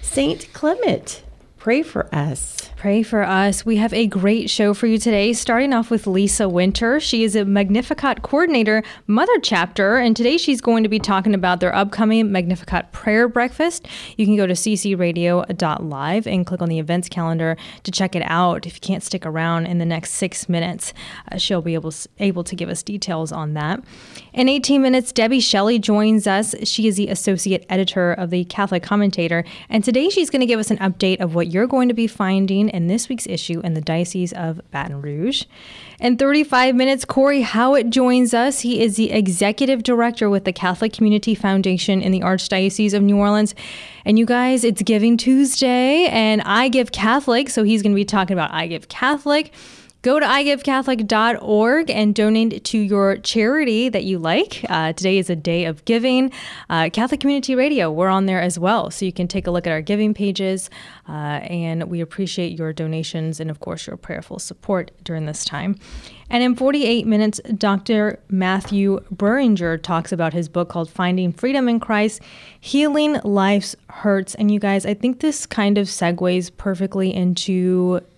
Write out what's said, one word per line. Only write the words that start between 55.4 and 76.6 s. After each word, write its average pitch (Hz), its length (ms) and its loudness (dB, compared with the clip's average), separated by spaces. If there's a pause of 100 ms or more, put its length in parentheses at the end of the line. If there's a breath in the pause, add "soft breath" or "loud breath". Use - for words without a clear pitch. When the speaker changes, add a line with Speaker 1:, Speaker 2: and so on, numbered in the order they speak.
Speaker 2:
of 160 200 -8
giving. 254 460 2 (380 loud breath)
Uh, 165 240 0
Catholic 254 280 0
Community 269 340 0
Radio, 254 360 2
we're 175 180 0
on 190 180 2
there 185 120 0
as 175 200 -2
well. 185 320 0
So - 120 -8
you 185 80 -4
can 180 160 -4
take 185 200 -4
a 175 40 -4
look 175 140 -2
at 170 60 -2
our 156 100 -2
giving 208 320 0
pages, 190 560 -4 (400 loud breath)
uh, - 20 -12 (380)
and 165 360 -4
we 170 160 -6
appreciate 175 540 -6
your 160 160 -6
donations 160 680 -6
and, 160 100 -6
of 147 120 -10
course, 165 260 -10
your - 100 -12
prayerful 165 400 -12
support - 540 -6 (120)
during 160 220 -8
this 151 180 -8
time. 175 320 -4 (540 loud breath)
And 240 140 0
in 247 120 2
forty-eight 254 520 0
minutes, 214 340 0 (160)
Doctor 208 640 0 (100)
Matthew 196 680 0 (120)
Buringer 202 720 2
talks 165 300 -4
about 165 220 -2
his 170 140 -2
book 175 220 -2
called 165 180 -6
Finding 180 460 0
Freedom 262 340 0
in 233 120 2
Christ, 214 420 -2 (400 loud breath)
Healing 302 640 2
Life's 202 520 2 (140)
Hurts. 196 460 -2
And 208 160 2
you 208 80 2
guys, 196 260 0
I 208 80 -2
think 247 280 -2
this 302 260 -2
kind 208 320 2
of 196 80 0
segues 180 680 -2
perfectly 190 560 -2